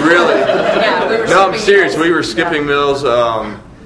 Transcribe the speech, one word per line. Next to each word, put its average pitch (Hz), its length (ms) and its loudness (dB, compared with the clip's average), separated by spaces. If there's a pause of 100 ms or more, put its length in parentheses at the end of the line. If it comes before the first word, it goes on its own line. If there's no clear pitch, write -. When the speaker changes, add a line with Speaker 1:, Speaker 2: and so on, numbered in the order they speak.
Speaker 1:
really. 170 360 2
Speaker 2:
Yeah, - 680 0
we 220 100 -2
were - 80 -4
Speaker 1:
No, 185 220 2
I'm - 40 -4
Speaker 2:
skipping 220 80 -6
Speaker 1:
serious. 196 340 2
Speaker 2:
meals. 156 120 0
Speaker 1:
We 175 60 2
were 156 120 0
skipping 165 380 -2
Speaker 2:
Yeah. 147 60 -4
Speaker 1:
meals, 143 360 0
um, 113 580 -2 (240)